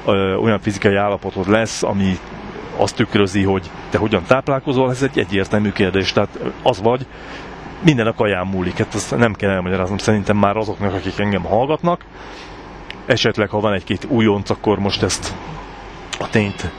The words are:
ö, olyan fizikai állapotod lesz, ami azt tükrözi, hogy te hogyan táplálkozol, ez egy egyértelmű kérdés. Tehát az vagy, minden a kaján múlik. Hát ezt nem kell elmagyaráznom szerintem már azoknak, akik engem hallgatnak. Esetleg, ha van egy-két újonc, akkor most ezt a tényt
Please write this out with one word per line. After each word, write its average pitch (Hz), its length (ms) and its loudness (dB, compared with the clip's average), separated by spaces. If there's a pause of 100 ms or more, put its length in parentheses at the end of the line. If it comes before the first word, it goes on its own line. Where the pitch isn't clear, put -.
ö, 98 300 2
olyan 104 260 2
fizikai 101 360 2
állapotod 98 520 0
lesz, 110 340 2
ami 98 360 2 (580)
azt 101 180 0
tükrözi, 101 480 2
hogy 95 280 0 (200)
te 104 80 2
hogyan 107 280 2
táplálkozol, 131 640 2
ez 127 120 -2
egy 135 160 0
egyértelmű 101 540 0
kérdés. 95 400 2
Tehát - 260 0 (240)
az 110 200 0
vagy, 127 240 2 (760)
minden 123 240 6
a 113 80 2
kaján 98 320 2
múlik. 92 320 -2
Hát 110 160 0
ezt 107 220 -2
nem 117 180 4
kell 98 160 0
elmagyaráznom 92 480 0
szerintem 104 380 2
már 101 200 4
azoknak, 101 380 -2
akik 92 240 -4
engem 101 240 0
hallgatnak. 139 600 0 (1000)
Esetleg, 110 420 2
ha 104 120 -2
van 104 120 2
egy-két 95 320 -4
újonc, 104 460 2
akkor 104 280 2
most 98 240 0
ezt - 320 -2 (840)
a 104 120 -6
tényt 101 480 0